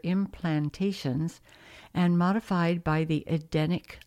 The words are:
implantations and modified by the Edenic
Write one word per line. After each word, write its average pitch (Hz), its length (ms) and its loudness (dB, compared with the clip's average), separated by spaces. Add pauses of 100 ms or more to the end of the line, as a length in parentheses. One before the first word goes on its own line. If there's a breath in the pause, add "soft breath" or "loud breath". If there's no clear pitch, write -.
implantations 165 1400 -2 (520 loud breath)
and 175 240 4
modified 175 680 2
by 160 200 0
the 156 240 0
Edenic 160 800 -2